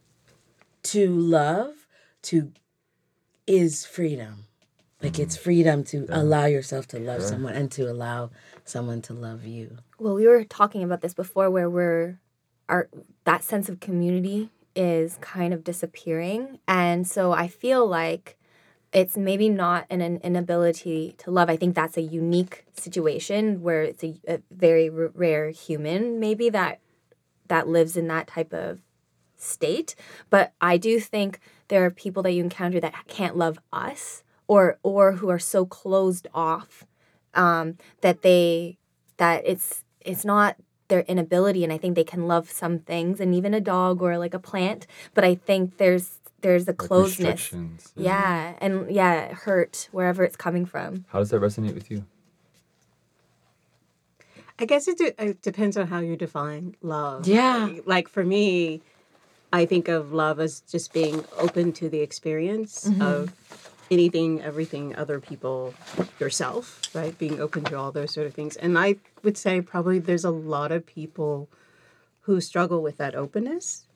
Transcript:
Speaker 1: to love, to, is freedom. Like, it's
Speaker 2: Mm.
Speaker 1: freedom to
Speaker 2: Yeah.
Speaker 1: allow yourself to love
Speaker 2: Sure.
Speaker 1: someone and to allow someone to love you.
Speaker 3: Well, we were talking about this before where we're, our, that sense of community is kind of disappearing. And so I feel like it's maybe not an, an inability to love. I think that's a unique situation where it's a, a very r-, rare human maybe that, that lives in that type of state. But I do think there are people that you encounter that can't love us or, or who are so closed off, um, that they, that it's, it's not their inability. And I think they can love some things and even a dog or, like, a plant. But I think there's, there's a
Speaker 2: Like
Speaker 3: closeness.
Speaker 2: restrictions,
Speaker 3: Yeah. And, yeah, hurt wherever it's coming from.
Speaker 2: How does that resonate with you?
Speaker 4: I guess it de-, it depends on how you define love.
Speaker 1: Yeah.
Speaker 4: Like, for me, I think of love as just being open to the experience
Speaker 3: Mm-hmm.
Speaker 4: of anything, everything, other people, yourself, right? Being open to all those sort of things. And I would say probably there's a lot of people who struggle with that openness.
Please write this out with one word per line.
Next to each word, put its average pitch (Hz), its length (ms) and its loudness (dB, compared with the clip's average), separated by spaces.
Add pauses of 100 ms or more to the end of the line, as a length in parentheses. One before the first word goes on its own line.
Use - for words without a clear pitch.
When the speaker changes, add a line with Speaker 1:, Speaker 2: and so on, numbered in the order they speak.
(840)
Speaker 1:
to 202 280 2
love, 170 760 2 (360)
to, 151 280 0 (920)
is 170 400 2
freedom. 113 600 -8 (580)
Like, 160 160 -4
it's - 180 -4
Speaker 2:
Mm. - 40 -16
Speaker 1:
freedom 160 440 4
to 143 240 -6
Speaker 2:
Yeah. 160 120 0
Speaker 1:
allow 151 240 4
yourself 135 440 -2
to 123 100 -10
love 120 220 -6
Speaker 2:
Sure. 98 80 -2
Speaker 1:
someone 127 240 -6
and 135 200 -4
to 139 180 -4
allow 120 400 -8 (340)
someone 120 380 -8
to 120 100 -16
love 117 320 -12
you. 113 320 -14 (220)
Speaker 3:
Well, 214 160 -2
we 214 120 6
were 233 160 8
talking 208 400 -2
about 175 180 -2
this 175 120 -6
before 190 380 0
where 175 180 2
we're, 175 500 0 (500)
our, 175 200 0 (360)
that - 180 2
sense 202 260 -4
of 180 100 -12
community 185 680 -2 (260)
is 170 460 0
kind 180 320 -4
of 160 100 -6
disappearing. 175 1040 -6
And 180 400 2
so 185 240 0
I 170 160 0
feel 247 400 2
like 165 500 -4 (560)
it's 185 240 4
maybe 196 320 2
not 175 400 0
an, 180 120 -2
an 175 160 -2
inability 175 1040 0
to - 120 -10
love. 175 180 4
I 165 80 2
think 175 180 0
that's 165 220 -2
a 165 40 0
unique 170 720 -2
situation 185 880 -2
where 165 220 0
it's - 200 -6
a, 160 240 -8
a 165 140 -4 (100)
very 165 380 4
r-, 160 240 -4
rare 156 380 0
human 170 680 -4
maybe 220 300 0
that, 196 300 0 (680)
that 165 200 0
lives 165 300 2
in 165 100 -2
that 160 200 -4
type 165 260 -8
of 180 280 -8 (560)
state. - 580 -6 (340)
But 196 320 4
I 175 160 4
do 220 220 2
think 202 400 -4 (300)
there 190 160 4
are 180 60 2
people 190 320 -6
that 185 100 2
you 175 100 0
encounter 175 360 -2
that - 280 -6
can't - 300 -4
love 165 220 0 (140)
us - 500 -8 (240)
or, 190 360 6
or 196 300 6
who 185 160 -4
are 175 100 2
so 185 260 0
closed 190 680 0
off, 165 520 -4 (480)
um, 170 440 2 (240)
that 185 200 4
they, 175 560 4 (400)
that 170 280 4
it's, - 380 -4 (180)
it's 185 220 -8
not 208 320 2 (320)
their 180 140 4
inability. 180 640 0
And 160 80 -2
I 156 40 -4
think 175 180 -4
they 165 100 4
can 170 240 -6
love 170 200 0
some 170 300 -4
things 170 400 -4
and 185 160 2
even 196 180 0
a 220 60 2
dog 185 420 0
or, 175 160 0
like, 175 160 -4
a 185 60 -6
plant. - 480 -6 (260)
But 190 120 4
I 180 100 6
think 185 400 0
there's, 180 440 2 (200)
there's 180 260 4
a 196 60 -2
Speaker 2:
Like 190 60 -6
Speaker 3:
closeness. 185 500 4
Speaker 2:
restrictions, 165 720 -6
Speaker 3:
Yeah. 185 640 0
And, 190 280 -2
yeah, 175 440 2
hurt - 580 -2
wherever 180 320 0
it's 180 140 0
coming 180 280 -2
from. 185 440 -10
Speaker 2:
How 98 100 -2
does 104 120 0
that 107 100 2
resonate 104 320 -2
with - 180 -14
you? 101 140 -8 (2500)
Speaker 4:
I 233 60 -4
guess 285 220 2
it 349 100 0
de-, 277 260 -2
it 202 180 -4
depends 202 360 -2
on 190 100 -2
how 175 120 -4
you 165 160 -4
define 151 680 -8
love. 151 460 -6
Speaker 1:
Yeah. 233 420 4 (160)
Speaker 4:
Like, 185 220 0
for 196 160 -4
me, 180 580 0 (720)
I 175 120 4
think 175 220 2
of 156 260 -2
love 156 260 0
as 156 220 -4
just - 320 -8
being 156 300 0 (140)
open 170 360 0
to 165 160 -6
the 156 100 -2
experience 165 880 -6
Speaker 3:
Mm-hmm. 202 140 2
Speaker 4:
of 180 320 -2 (560)
anything, 165 520 2
everything, 151 560 -8
other 147 240 -6
people, 127 520 -8 (460)
yourself, 147 640 -6 (120)
right? 165 240 -6
Being 151 220 -6
open 151 260 -6
to 151 120 -8
all 139 160 -8
those 151 200 -6
sort 151 140 -6
of 139 60 -12
things. 151 240 -10
And 170 200 0
I 196 200 4 (260)
would 208 140 0
say 185 240 0
probably 180 380 0
there's 175 260 0
a 180 40 0
lot 156 440 -2
of 170 120 -4
people 151 640 -6 (720)
who 190 200 2
struggle 175 400 -2
with 151 160 -6
that 143 180 -4
openness. 220 720 -6 (100)